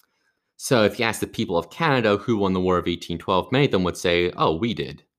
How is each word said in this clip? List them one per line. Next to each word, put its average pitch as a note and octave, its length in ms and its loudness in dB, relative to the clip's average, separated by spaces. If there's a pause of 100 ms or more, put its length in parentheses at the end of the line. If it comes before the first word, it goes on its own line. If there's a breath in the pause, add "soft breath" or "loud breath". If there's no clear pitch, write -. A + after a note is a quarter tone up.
(580)
So A2+ 260 4
if G2+ 160 0
you A2+ 40 0
ask A2 140 -2
the - 80 -4
people G2 320 -2
of - 120 -4
Canada B2 480 2
who A#2 180 -2
won G2 160 2
the F#2 80 0
War F#2 180 2
of E2+ 80 -4
eighteen F2 320 -4
twelve, F#2 320 -2
many C3+ 140 2
of B2 80 0
them F#2+ 100 2
would F2 140 -2
say, F2 400 0
"Oh, F#2 200 0
we A2 180 -4
did." D2 280 -10 (160)